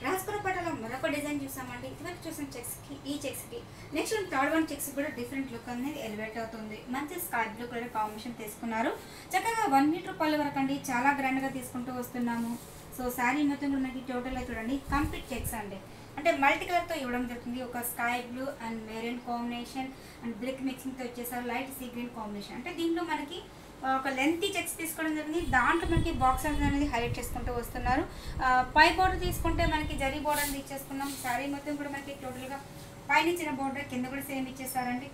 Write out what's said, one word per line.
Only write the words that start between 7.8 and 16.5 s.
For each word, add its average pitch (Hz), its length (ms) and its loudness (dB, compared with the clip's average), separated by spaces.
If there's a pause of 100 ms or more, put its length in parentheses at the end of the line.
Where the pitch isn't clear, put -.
కాంబినేషన్ 214 440 -2
తీసుకున్నారు. 226 500 0 (420)
చక్కగా 440 320 2 (100)
వన్ 277 180 8
మీటర్ 370 280 -4
పళ్ళు 302 160 4
వరకు 285 220 0
అండి, 269 160 2 (160)
చాలా 254 280 4
గ్రాండ్గా 269 280 0 (100)
తీసుకుంటూ 247 340 -6 (100)
వస్తున్నాము. 233 500 -2 (460)
So 254 60 -4 (160)
శారీ 285 320 4
మొత్తం 277 180 0
కూడా 269 140 2
మనకి 254 260 -4
టోటల్గా 254 400 -2
చూడండి 226 260 -2 (160)
కంప్లీట్ 302 420 0
చెక్స్ - 200 -4
అండి, 202 240 -6 (400)
అంటే 330 140 4 (120)
మల్టీ 320 220 6